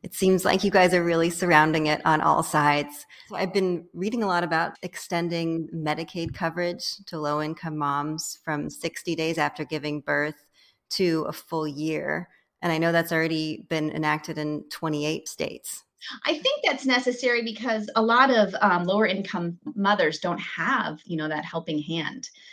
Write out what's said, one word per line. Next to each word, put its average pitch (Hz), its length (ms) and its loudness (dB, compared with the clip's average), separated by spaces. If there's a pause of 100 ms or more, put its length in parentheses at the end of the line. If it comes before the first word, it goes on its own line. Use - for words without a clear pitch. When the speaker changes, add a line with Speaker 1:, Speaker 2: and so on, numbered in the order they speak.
Speaker 1:
It - 100 -12
seems 190 300 4
like - 180 4
you 202 80 2
guys 185 240 8
are 175 100 4
really 170 260 4
surrounding 156 560 4
it 151 180 0
on 156 160 4
all 160 240 4
sides. 147 640 0 (220)
So 202 80 -10
I've 180 160 -2
been 180 400 0
reading 214 300 -2
a 208 40 0
lot 175 180 2
about 165 380 -2
extending 165 920 -2
Medicaid 165 600 -4
coverage 175 640 -4 (100)
to 165 120 -10
low-income 151 580 -4
moms 147 680 -4
from 151 240 -4
sixty 165 460 -6
days 160 240 -2
after 151 260 -2
giving 147 360 -4
birth 147 460 -2 (440)
to 160 380 0
a - 40 -6
full 156 360 -6
year. 151 600 -4 (340)
And 170 100 0
I 160 60 0
know 170 120 2
that's 165 220 2
already 160 560 -2
been 156 220 0
enacted 151 480 -2
in 151 320 -4
twenty-eight 151 580 -4
states. - 560 -8 (420)
Speaker 2:
I 311 80 0
think 554 300 -2
that's 269 200 0
necessary 247 600 2
because 220 500 -4
a 226 80 4
lot 240 300 6
of, 208 280 4
um, 180 220 4
lower 202 240 2
income 180 500 -4 (200)
mothers 196 420 2
don't 175 220 -4
have, 165 640 -4
you 175 120 -6
know, 156 120 -2
that 156 160 -4
helping 165 360 -4
hand. 165 480 -6 (240)